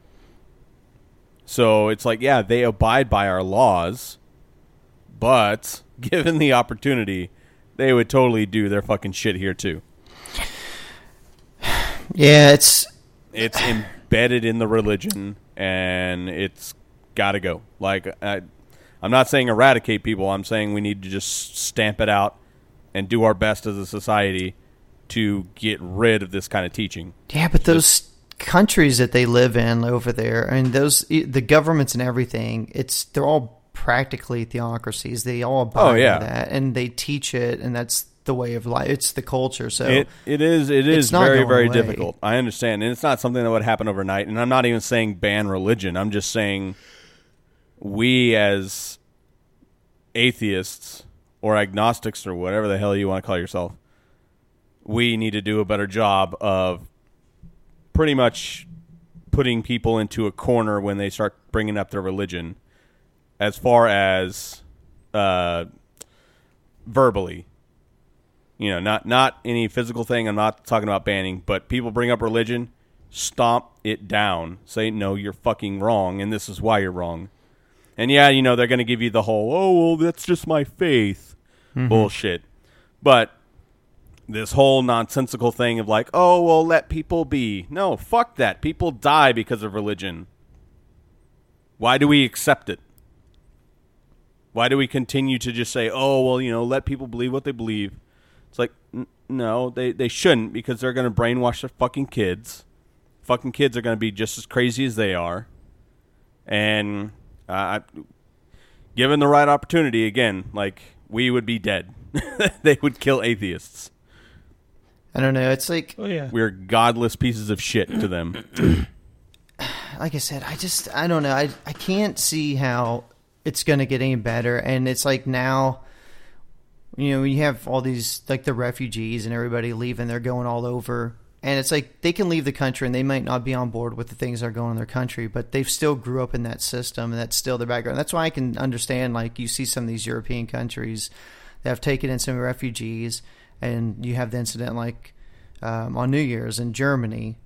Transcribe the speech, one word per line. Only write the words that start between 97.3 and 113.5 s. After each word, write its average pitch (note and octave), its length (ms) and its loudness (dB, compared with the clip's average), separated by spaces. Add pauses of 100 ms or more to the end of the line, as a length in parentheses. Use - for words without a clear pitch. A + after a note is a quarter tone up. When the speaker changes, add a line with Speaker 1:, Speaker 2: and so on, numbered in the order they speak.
Speaker 1:
what C3+ 100 -4
they C#3+ 80 -6
believe"? A2 460 -6 (500)
It's - 100 -10
like, A#2+ 140 -2 (220)
n-, B2+ 120 -10 (220)
no, B2 400 -2
they, B2+ 240 -4
they B2 160 -2
shouldn't, A#2 460 2
because A#2 260 -6
they're B2+ 140 -2
gonna B2 160 0
brainwash A#2+ 500 0
their C3+ 80 -10
fucking C3 380 -4
kids. G2+ 580 -4 (560)
Fucking B2 320 -4
kids C3 240 0
are A#2+ 60 -4
gonna A2+ 140 -2
be A2 140 -2
just G#2+ 280 -6
as G#2+ 80 -16
crazy B2 400 0
as A2+ 100 -6
they G2+ 180 0
are. F2 320 -6 (1000)
And, G#2 640 -2 (380)
uh, F#2 40 -10
I, G2 280 -4 (1120)
given C#3 260 2
the C#3+ 60 4
right D3 220 6
opportunity, C#3+ 580 2
again, G#2 380 0 (100)
like, G2+ 260 -6 (280)
we B2 220 -2
would B2 140 0
be A2+ 140 -4
dead. F#2+ 340 -6 (220)
<laughs> - 480 -4
They D3 180 4
would C#3+ 180 -2
kill C3+ 240 0
atheists. G#2 680 -6 (1200)